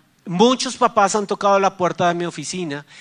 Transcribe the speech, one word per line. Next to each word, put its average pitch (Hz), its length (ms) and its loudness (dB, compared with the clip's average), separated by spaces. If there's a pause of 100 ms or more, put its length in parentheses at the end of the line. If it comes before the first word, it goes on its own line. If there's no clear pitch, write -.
(260)
muchos 233 520 0
papás 208 380 2
han 208 120 -2
tocado 196 320 2
la 190 160 0
puerta 175 320 0
de 175 60 0
mi 175 120 -6
oficina 156 600 -8 (160)